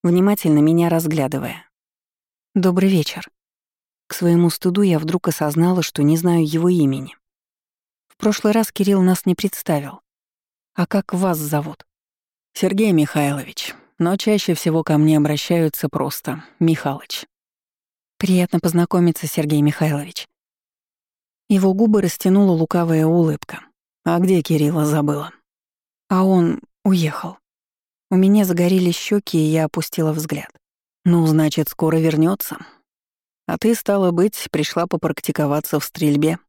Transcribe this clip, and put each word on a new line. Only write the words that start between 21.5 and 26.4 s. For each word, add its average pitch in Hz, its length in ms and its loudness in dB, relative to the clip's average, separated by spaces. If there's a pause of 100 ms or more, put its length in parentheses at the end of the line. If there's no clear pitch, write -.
губы 214 260 4
растянула 190 520 2
лукавая 160 520 0
улыбка. 160 540 0 (440)
«А 175 140 0
где 180 240 2
Кирилла 151 460 0
забыла?» 147 440 -2 (800)
«А 190 140 2
он 175 340 2 (240)